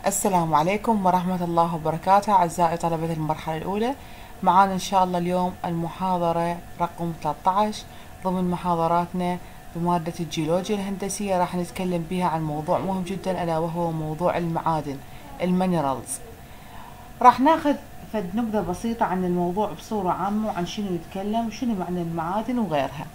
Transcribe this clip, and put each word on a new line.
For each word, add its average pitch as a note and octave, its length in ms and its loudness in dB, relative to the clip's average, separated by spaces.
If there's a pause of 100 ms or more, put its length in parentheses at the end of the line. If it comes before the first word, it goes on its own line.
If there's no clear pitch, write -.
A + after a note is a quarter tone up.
السلام F3 480 2
عليكم G3+ 500 2
ورحمة F3+ 380 4
الله E3+ 320 4
وبركاته. F#3+ 580 4
أعزائي E3+ 440 4
طلبة E3 360 0
المرحلة D#3 440 -2
الأولى، G#3 380 -2 (480)
معانا F#3+ 300 6
إن F#3 60 0
شاء F#3 240 4
الله F3+ 140 2
اليوم F3+ 360 0 (120)
المحاضرة E3+ 920 0 (240)
رقم E3+ 320 -4 (100)
ثلاثة D#3 280 0
عشر G#3+ 320 0 (400)
ضمن F#3 260 0
محاضراتنا F3 880 0 (380)
بمادة E3+ 440 0
الجيولوجيا E3+ 560 0
الهندسية. G3 640 -2
راح F3+ 180 2
نتكلم F3 540 -2
بيها F3+ 180 0
عن D#3+ 160 0
موضوع D3+ 360 0
مهم F#3+ 240 -2
جدًا، F#3 400 -4
ألا E3 140 0
وهو E3+ 340 -2
موضوع D#3 460 -2
المعادن، D#3+ 600 -2 (440)
المينرالز. F3 760 0 (1000)
راح B3 180 8
ناخذ D4 360 4 (380)
فد F#3+ 220 -4
نبذة G#3+ 260 0
بسيطة A3 440 0
عن F3+ 200 0
الموضوع F3+ 460 0
بصورة F#3 380 -4
عامة، G#3 380 0
وعن F3 180 -2
شنو G3+ 260 -6
نتكلم G3+ 560 -4
وشنو A#3 280 -2
معنى F3 260 -2
المعادن F3+ 580 -2
وغيرها. D3 540 -2